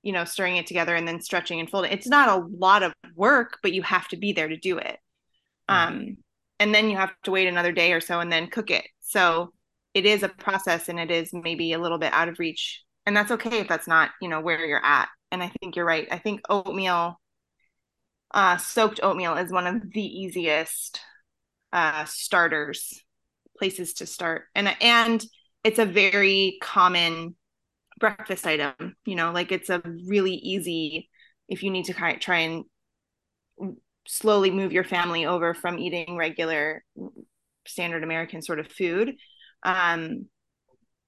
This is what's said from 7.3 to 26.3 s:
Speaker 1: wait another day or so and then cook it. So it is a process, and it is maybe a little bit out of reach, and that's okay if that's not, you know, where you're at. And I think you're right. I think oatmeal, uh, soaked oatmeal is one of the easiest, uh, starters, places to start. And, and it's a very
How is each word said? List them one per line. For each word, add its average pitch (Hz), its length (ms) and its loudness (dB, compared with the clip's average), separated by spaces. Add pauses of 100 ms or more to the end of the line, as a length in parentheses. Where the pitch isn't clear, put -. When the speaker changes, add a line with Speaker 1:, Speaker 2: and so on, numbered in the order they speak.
Speaker 1:
wait 190 160 4
another 175 260 2
day 175 200 4
or 165 80 2
so 170 180 -2
and 170 140 -2
then 165 160 0
cook - 220 -6
it. 131 140 0 (160)
So 175 520 2 (420)
it 196 120 4
is 208 160 4
a 190 60 -2
process, 185 600 -2
and 170 100 -6
it 165 120 -4
is 165 220 -2
maybe 165 400 -4
a 160 60 -2
little 170 200 -2
bit 156 140 0
out 165 160 2
of 165 100 -10
reach, - 440 -6 (240)
and 208 100 2
that's 208 140 2
okay 226 300 -2
if 190 80 -6
that's 165 200 -2
not, 160 220 4 (100)
you 185 80 -8
know, 156 120 -4
where 160 260 -2
you're 147 180 0
at. 139 240 4 (220)
And 180 120 -4
I 175 180 -8
think 180 160 -10
you're 175 80 0
right. 165 260 0
I 180 80 -4
think 202 300 -6
oatmeal, 185 720 0 (1120)
uh, 185 240 4
soaked 220 460 0
oatmeal 175 340 0
is 175 160 -4
one 180 140 0
of 208 160 -2 (100)
the 214 100 -4
easiest, 165 1000 -4 (720)
uh, 156 340 0
starters, 160 960 -2 (540)
places 190 380 -4
to 180 120 -10
start. 165 380 -6 (100)
And, 202 260 2
and 233 440 4 (400)
it's 220 140 4
a 220 80 6
very 196 760 4